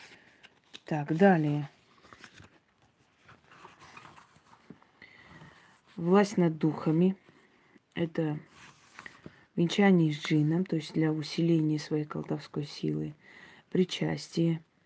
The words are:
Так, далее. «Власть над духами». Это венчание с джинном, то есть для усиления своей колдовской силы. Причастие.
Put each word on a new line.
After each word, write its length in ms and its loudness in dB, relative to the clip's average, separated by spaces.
Так, 320 -4
далее. 520 4
«Власть 400 4
над 220 2
духами». 580 2
Это 440 -4
венчание 580 4
с 60 -6
джинном, 460 0
то 100 -6
есть 200 -6
для 180 0
усиления 640 0
своей 260 -6
колдовской 600 -8
силы. 500 -6
Причастие. 920 -2